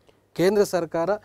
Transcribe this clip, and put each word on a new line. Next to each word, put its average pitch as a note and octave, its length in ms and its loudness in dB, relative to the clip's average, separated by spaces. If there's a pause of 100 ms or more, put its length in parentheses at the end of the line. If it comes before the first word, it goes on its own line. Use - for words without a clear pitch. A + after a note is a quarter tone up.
(340)
ಕೇಂದ್ರ G3+ 300 2
ಸರ್ಕಾರ E3 460 -4 (160)